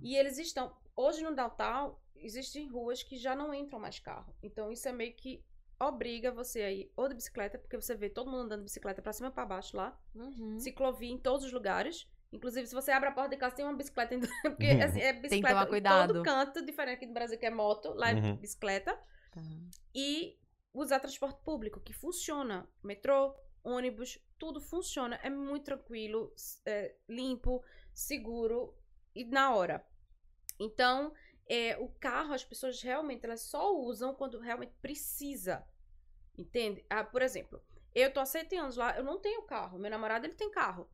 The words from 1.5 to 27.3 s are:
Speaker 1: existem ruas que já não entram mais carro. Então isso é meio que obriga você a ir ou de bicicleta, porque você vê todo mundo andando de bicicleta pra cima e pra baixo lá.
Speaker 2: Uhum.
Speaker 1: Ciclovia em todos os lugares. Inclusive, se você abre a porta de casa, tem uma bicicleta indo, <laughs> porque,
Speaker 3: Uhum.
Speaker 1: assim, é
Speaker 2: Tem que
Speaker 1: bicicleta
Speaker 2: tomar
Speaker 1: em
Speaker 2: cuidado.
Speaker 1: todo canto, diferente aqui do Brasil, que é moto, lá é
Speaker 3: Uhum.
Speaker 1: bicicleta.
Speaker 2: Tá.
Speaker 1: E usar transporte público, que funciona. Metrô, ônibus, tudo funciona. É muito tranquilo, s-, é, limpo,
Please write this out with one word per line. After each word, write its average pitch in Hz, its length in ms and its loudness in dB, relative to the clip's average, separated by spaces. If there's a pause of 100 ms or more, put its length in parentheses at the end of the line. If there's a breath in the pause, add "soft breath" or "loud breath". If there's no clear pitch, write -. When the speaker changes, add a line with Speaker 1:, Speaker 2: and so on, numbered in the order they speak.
Speaker 1:
existem 262 520 -10
ruas 247 360 -4
que 269 140 -12
já 262 180 -2
não 294 180 -4
entram 277 260 -8
mais - 200 -10
carro. - 420 -12
Então 214 300 -8
isso 233 180 -6
é - 20 -4
meio 233 240 -6
que - 280 -14 (360)
obriga 240 520 -2
você 240 320 -6
a 202 80 0
ir 196 240 -6
ou 254 120 0
de 277 60 -2
bicicleta, 233 460 -6
porque - 200 -8
você 226 140 -4
vê 208 160 -4
todo 254 220 -6
mundo 254 120 -4
andando 214 180 -6
de 202 40 -12
bicicleta 196 340 -6
pra 214 140 -6
cima 247 160 -6
e - 20 -6
pra 254 140 -4
baixo 196 320 -6
lá. 208 180 -4 (200)
Speaker 2:
Uhum. 226 440 -8
Speaker 1:
Ciclovia 254 520 -2
em 254 80 -4
todos 269 260 2
os 262 60 -6
lugares. 214 580 -2 (240)
Inclusive, 247 320 -4
se 226 80 -12
você 269 180 0
abre 269 180 6
a - 20 0
porta 269 180 0
de 269 80 -2
casa, 254 180 -2
tem 285 80 -4
uma 285 120 -2
bicicleta 247 400 -2
indo, 247 120 0
<laughs> - 140 -6
porque, 302 300 4
Speaker 3:
Uhum. 269 120 10
Speaker 1:
assim, 277 160 4
é 254 140 4
Speaker 2:
Tem 247 80 -6
que 285 80 -6
Speaker 1:
bicicleta 208 240 6
Speaker 2:
tomar 196 120 8
Speaker 1:
em - 40 -4
Speaker 2:
cuidado. 196 460 8
Speaker 1:
todo 170 100 2
canto, 269 400 4
diferente 277 300 -2
aqui 254 100 -10
do 233 80 -12
Brasil, 233 240 -2
que 240 80 -4
é 220 60 2
moto, 214 420 2
lá 233 160 4
é 226 60 6
Speaker 3:
Uhum. 208 220 4
Speaker 1:
bicicleta. 202 580 -2 (360 soft breath)
Speaker 2:
Tá. 165 100 -12 (520)
Speaker 1:
E 285 420 -2 (380)
usar 269 260 2
transporte 269 440 -4
público, 233 360 -4
que - 140 -14
funciona. 269 720 -4 (160)
Metrô, 269 520 4 (280)
ônibus, 247 560 -2 (180)
tudo 311 240 -8
funciona. 294 600 -2
É 269 60 -2
muito 277 360 -4
tranquilo, 226 680 -4
s-, - 300 -12
é, 208 300 -2 (120)
limpo, 254 560 0 (300 soft breath)